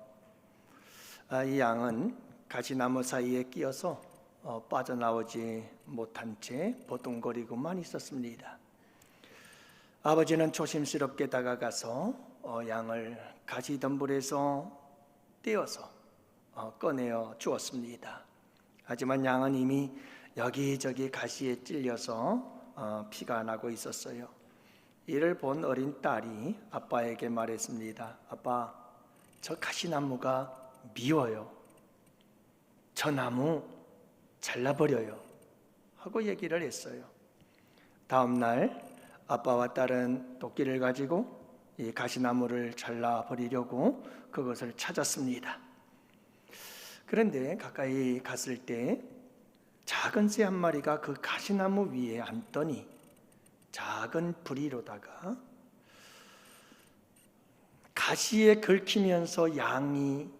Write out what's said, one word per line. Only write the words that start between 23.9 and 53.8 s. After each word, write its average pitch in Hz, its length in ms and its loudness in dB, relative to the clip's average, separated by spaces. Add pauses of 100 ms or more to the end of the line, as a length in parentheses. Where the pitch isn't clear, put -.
이를 165 320 2
본 147 260 0
어린 135 380 0
딸이 113 560 0 (140)
아빠에게 117 560 -2
말했습니다. 113 880 -4 (100)
"아빠, 123 460 -2 (640)
저 - 160 -6
가시나무가 135 960 0 (420)
미워요. 120 540 2 (1500)
저 151 180 0
나무 131 500 2 (800)
잘라버려요." 123 760 0 (800)
하고 214 280 -4
얘기를 175 380 -2
했어요. 123 420 -6 (1040)
다음 123 320 6
날 123 440 4 (440)
아빠와 123 460 4
딸은 127 640 2
도끼를 131 400 0
가지고 139 560 0 (420)
이 113 140 -4
가시나무를 123 840 2
잘라버리려고 120 1300 0 (280)
그것을 123 460 -4
찾았습니다. 135 840 -2 (1500)
그런데 160 500 2
가까이 131 640 0
갔을 123 360 -6
때 120 440 -2 (800)
작은 - 440 2
새 214 160 4
한 190 100 2
마리가 151 460 2
그 143 200 -6
가시나무 196 720 0
위에 120 280 -2
앉더니 117 640 -4 (840)
작은 - 640 -2 (100)